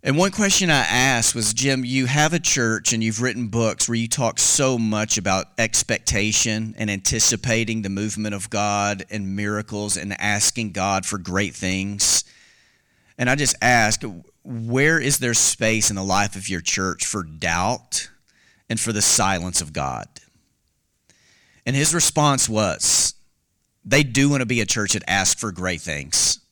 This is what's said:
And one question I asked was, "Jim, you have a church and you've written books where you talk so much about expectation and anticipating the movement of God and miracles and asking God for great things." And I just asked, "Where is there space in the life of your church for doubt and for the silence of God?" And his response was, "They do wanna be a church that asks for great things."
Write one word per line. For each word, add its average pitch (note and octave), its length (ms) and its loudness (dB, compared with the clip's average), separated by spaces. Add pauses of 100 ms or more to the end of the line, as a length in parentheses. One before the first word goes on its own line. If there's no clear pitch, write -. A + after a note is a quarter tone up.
And C#3+ 120 0
one F#3 160 2
question G3 380 2
I C3+ 160 4
asked A#2+ 480 2
was, A2 220 -2
"Jim, C3 280 0
you B2+ 220 0
have D3 260 2
a E3+ 80 0
church A2+ 540 0
and A2+ 100 0
you've A2 180 0
written A#2+ 260 -2
books A2 420 0
where A#2 60 0
you A2+ 120 0
talk A#2 300 0
so C3 400 2
much G#2+ 400 0
about F#2+ 300 0 (100)
expectation A2 1200 0
and A2 120 -2
anticipating A2+ 920 0
the G2 80 -4
movement G#2 460 -4
of G2 140 -8
God G2+ 600 0
and G2 260 -4
miracles G#2 600 -4
and G2 240 -6
asking G#2 500 -2
God F#2+ 340 0
for G#2+ 120 -4
great F#2 380 -2
things." F#2+ 680 -2 (960)
And B2 100 0
I B2+ 80 4
just C#3 240 0
asked, A#2 460 4 (380)
"Where B2+ 560 0
is C#3 180 0
there B2 160 0
space A2 560 2
in G#2 60 -4
the F#2+ 80 -4
life G2 320 0
of F#2+ 120 -10
your F2+ 140 -4
church F#2 420 -2
for G2 200 -4
doubt E2+ 840 -2 (640)
and A2+ 100 -2
for A#2 140 -2
the G#2 80 0
silence F#2 600 0
of D2+ 120 -12
God?" C2+ 340 -6 (1600)
And C3 100 -2
his D3 180 2
response D3 540 2
was, - 680 0 (680)
"They C#3 200 4
do C3+ 260 4
wanna C3+ 160 2
be A#2 160 0
a G#2 40 2
church G#2 280 0
that G#2 160 -2
asks F#2+ 320 2
for G#2+ 100 -4
great F2+ 300 -4
things." D2 580 -2 (120)